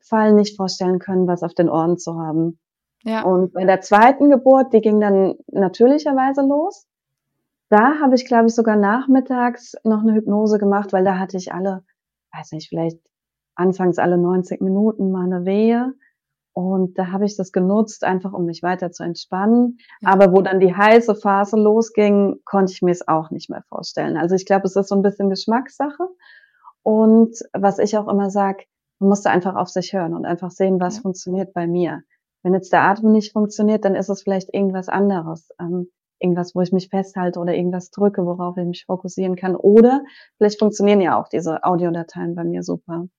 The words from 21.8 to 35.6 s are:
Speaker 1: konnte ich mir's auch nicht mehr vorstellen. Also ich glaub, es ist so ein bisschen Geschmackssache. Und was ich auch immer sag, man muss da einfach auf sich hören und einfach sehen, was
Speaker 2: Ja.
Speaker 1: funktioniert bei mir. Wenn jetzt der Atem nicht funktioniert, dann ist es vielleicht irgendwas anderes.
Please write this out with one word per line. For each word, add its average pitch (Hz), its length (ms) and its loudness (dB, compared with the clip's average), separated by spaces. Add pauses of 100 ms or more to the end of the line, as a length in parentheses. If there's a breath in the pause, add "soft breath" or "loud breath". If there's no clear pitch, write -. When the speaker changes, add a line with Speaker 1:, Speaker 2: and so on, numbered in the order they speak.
Speaker 1:
konnte 190 280 0
ich - 100 -8
mir's 175 240 0
auch 160 240 -2
nicht - 200 -14
mehr - 180 -12
vorstellen. 160 480 -6
Also 170 180 -2
ich 185 120 -2
glaub, 196 180 0
es 185 100 -4
ist 196 140 -2
so 202 80 -2
ein 196 60 0
bisschen 202 280 -2
Geschmackssache. 269 800 -6 (720 soft breath)
Und 220 540 4 (160)
was 196 260 -2
ich 214 180 0
auch 208 120 -4
immer 202 220 -2
sag, 196 340 -2 (340)
man 196 120 2
muss 202 120 2
da - 80 0
einfach 185 240 0
auf 180 140 -4
sich 180 240 -8
hören 170 220 -4
und - 120 -10
einfach 175 240 -8
sehen, 190 300 0
was 180 160 -4
Speaker 2:
Ja. 226 60 -14
Speaker 1:
funktioniert 185 520 -8
bei 175 140 -6
mir. 170 340 -4 (400)
Wenn 180 120 0
jetzt 185 180 -4
der 165 100 4
Atem 208 300 2
nicht 214 200 0
funktioniert, 214 520 -2
dann 196 100 0
ist 196 140 -4
es 196 140 -6
vielleicht 190 300 -6
irgendwas 190 360 -4
anderes. 170 600 -4 (100)